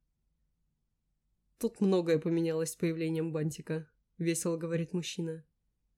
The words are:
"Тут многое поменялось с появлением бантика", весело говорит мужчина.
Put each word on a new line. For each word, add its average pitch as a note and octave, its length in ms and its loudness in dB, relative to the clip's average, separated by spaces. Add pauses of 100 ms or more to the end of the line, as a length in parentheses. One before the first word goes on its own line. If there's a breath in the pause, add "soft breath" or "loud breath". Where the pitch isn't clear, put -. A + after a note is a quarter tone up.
(1600)
"Тут - 220 -2
многое F3 380 6
поменялось E3 540 0
с - 40 -12
появлением D#3+ 540 0
бантика", D#3 580 -4 (300)
весело E3 380 0
говорит E3 380 -2
мужчина. E3 520 -4 (520)